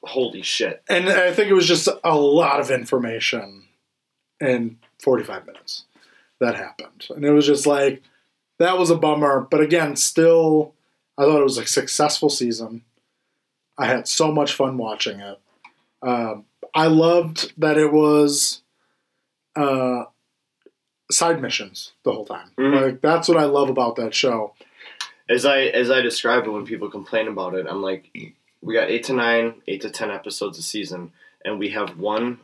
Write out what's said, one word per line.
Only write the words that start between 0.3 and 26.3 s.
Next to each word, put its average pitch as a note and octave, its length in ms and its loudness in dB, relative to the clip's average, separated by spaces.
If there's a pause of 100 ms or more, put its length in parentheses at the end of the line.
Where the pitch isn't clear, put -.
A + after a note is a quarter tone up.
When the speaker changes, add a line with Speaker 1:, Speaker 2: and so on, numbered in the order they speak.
Speaker 1:
shit. - 480 -4
Speaker 2:
And F#3 180 0
I F#3 240 2
think G3+ 180 0
it G3 40 6
was F3+ 120 6
just E3 220 2 (160)
a E3 140 2
lot C#3+ 420 4
of B2+ 120 -4
information A2+ 960 -4 (720)
in A#2 380 -2 (220)
forty-five G#2+ 440 -2
minutes - 400 -16 (540)
that A#2 160 -2
happened. - 560 -16
And D3 120 -10
it C#3+ 80 4
was D3 140 6
just C#3+ 200 2
like, C#3 380 0 (560)
that F3+ 180 2
was F3 120 0
a E3+ 80 4
bummer. D3 420 2 (100)
But D3+ 120 2
again, D3+ 340 2
still, D#3+ 800 4 (440)
I C#3 60 0
thought D3 160 6
it C#3+ 40 4
was B2 140 2
a A2+ 80 -6
successful D3 640 0
season. A#2 540 -6 (920)
I C#3 80 -2
had A#2+ 240 -2
so D#3+ 200 0
much D3+ 220 0
fun C3 260 -2
watching G#2+ 440 -8
it. G2+ 180 -16 (600)
Um, A#2 420 -4 (320)
I D#3 120 2
loved E3 680 2
that D#3 200 2
it D3+ 160 4
was, D3+ 680 4 (960)
uh, C3 500 -2 (1040)
side E3+ 300 0
missions A2 520 -10 (100)
the B2+ 80 0
whole A2 140 -6
time. - 320 -16
Speaker 1:
Mm-hmm. C3+ 260 2
Speaker 2:
Like, C3 180 -2
that's E3 260 0
what E3+ 100 4
I D3+ 80 2
love C#3 240 2
about B2 280 -2
that A2+ 160 -6
show. A2+ 400 -2 (760)
Speaker 1:
As B2 160 2
I, C#3 160 4
as B2 300 0
I C3 100 4
describe A#2+ 440 0